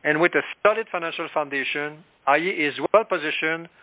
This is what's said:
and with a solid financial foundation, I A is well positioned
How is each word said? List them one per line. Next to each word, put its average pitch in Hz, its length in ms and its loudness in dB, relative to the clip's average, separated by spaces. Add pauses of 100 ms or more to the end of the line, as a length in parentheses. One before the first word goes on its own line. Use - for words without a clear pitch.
and 151 180 0
with 170 140 4
a 147 80 2 (200)
solid 214 280 2
financial 165 440 -6
foundation, 147 680 -4 (240)
I 143 100 6
A 160 40 4 (280)
is 127 60 -4 (180)
well 220 120 6
positioned 160 640 -2 (140)